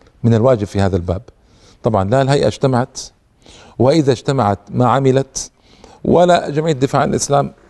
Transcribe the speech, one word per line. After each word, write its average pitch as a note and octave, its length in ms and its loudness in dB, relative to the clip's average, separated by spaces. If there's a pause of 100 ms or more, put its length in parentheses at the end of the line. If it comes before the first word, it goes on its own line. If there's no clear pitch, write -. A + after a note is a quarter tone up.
(240)
من A2+ 100 4
الواجب A2 300 2
في G2 160 -4
هذا F#2+ 160 0
الباب. F2 260 -4 (600)
طبعا G2+ 280 0
لا C3+ 120 2
الهيئة C3+ 240 0
اجتمعت، C3 540 -2 (760)
وإذا C3+ 340 2
اجتمعت A2 460 -2 (120)
ما B2 180 0
عملت، C3 600 -2 (540)
ولا E3+ 460 2
جمعية D#3 220 -2
الدفاع C3+ 300 -2
عن - 80 -2
الإسلام C#3 420 -2 (180)